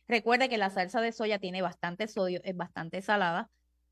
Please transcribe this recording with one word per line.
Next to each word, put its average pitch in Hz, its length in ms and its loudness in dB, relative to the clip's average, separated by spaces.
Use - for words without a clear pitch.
Recuerde 240 420 4
que 240 80 0
la 196 120 2
salsa 196 320 -2
de 233 120 0
soya 214 260 -2
tiene 185 220 -4
bastante 175 460 -4
sodio, 185 360 -2
es 190 120 -6
bastante 175 460 -8
salada. 196 480 2